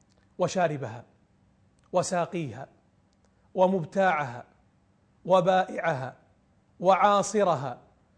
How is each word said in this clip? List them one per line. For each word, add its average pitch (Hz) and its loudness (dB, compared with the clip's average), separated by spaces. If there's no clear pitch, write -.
وشاربها 151 -4
وساقيها 165 -4
ومبتاعها 180 0
وبائعها 170 0
وعاصرها 185 2